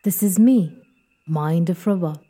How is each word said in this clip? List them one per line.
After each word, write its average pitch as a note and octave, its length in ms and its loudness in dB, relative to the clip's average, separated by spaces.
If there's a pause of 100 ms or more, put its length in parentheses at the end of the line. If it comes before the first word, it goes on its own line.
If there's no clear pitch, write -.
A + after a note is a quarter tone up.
This - 180 -2
is G3 160 0
me, A3 460 2 (460)
Mind D#3+ 420 -2
of F3+ 160 -6
Ruba. F3 440 -2